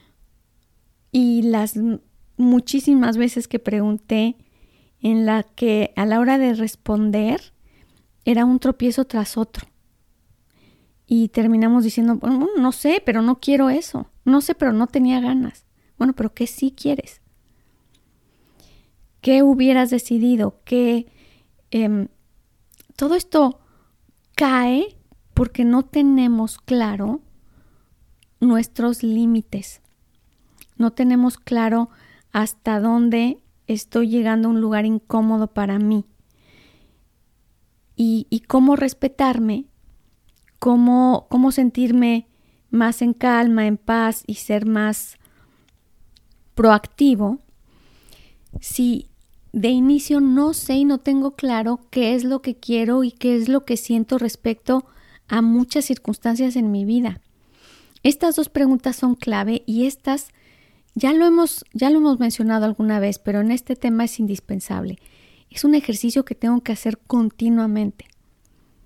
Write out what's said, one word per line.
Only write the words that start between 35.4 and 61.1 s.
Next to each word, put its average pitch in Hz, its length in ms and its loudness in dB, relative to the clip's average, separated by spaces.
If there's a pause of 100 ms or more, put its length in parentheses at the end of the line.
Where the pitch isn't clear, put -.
para 202 300 -4
mí. 208 260 0 (1900)
Y, 226 340 0
y 226 100 -2
cómo 262 360 4
respetarme, 262 920 -2 (920)
cómo, 247 720 4
cómo 262 220 2
sentirme 240 760 0 (420)
más 233 320 0
en 240 100 2
calma, 233 540 2
en 208 100 0
paz 226 500 -2
y 214 80 -8
ser 208 320 -4
más 214 500 -4 (1400)
proactivo, 220 880 2 (1200)
si - 480 -2 (440)
de 226 160 -2
inicio 277 520 2
no 277 340 2
sé - 200 -4
y 277 100 2
no 277 140 2
tengo 277 380 -2
claro 240 440 -4 (100)
qué 240 240 0
es 240 100 -2
lo 262 180 -2
que 240 140 -6
quiero 233 480 -2
y 233 80 -4
qué 240 240 -2
es 226 120 -2
lo 269 160 0
que 240 120 -4
siento 233 420 -2
respecto 240 680 -4 (420)
a 226 140 0
muchas 247 420 0
circunstancias 240 720 -4
en 220 140 0
mi 202 140 -2
vida. 226 360 -2 (840)
Estas 294 340 0
dos 311 120 -4
preguntas 262 480 0
son 247 180 0
clave 214 520 -4
y 226 200 -2
estas 277 420 -6 (640)
ya 262 180 0